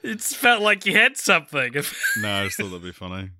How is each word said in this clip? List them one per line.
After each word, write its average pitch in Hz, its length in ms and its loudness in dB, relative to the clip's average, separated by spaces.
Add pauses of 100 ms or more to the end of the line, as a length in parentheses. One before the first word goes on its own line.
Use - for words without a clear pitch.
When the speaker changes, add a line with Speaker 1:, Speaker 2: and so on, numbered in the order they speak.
Speaker 1:
It's 226 320 -6
felt 240 280 4
like 202 240 2
you 190 80 0
had 240 240 4
something. 143 560 0 (240)
<laughs> - 240 -2
Speaker 2:
No, 104 100 -2
I 98 120 0
just 98 120 -4
thought 101 140 -6
that'd 90 120 -10
be 87 100 -10
funny. 92 480 -10